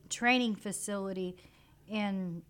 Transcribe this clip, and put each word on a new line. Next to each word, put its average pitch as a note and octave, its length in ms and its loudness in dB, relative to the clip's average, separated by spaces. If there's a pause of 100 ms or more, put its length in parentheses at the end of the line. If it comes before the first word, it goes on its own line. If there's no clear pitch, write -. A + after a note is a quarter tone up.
training A#3+ 460 4
facility, F#3+ 800 -4 (540)
and F#3+ 600 0